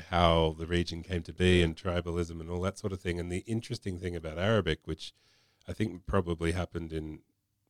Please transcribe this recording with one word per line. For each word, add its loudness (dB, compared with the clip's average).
how 4
the -8
region -2
came -4
to -12
be 6
and 4
tribalism -4
and -10
all -4
that -2
sort -4
of -6
thing. -2
And -4
the -2
interesting -6
thing -6
about -8
Arabic, 2
which -8
I -6
think -6
probably 0
happened -6
in, -6